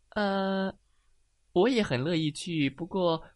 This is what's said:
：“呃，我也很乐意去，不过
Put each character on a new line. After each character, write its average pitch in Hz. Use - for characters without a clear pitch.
：“呃， 196
我 185
也 247
很 127
乐 170
意 160
去， 151
不 139
过 170